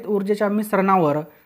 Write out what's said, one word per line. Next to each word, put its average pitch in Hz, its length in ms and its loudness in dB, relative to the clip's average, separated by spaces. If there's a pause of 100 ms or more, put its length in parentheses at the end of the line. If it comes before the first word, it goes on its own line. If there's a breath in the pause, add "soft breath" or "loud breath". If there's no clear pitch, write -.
ऊर्जेच्या 202 420 -2
मिश्रणावर 190 680 2 (300 soft breath)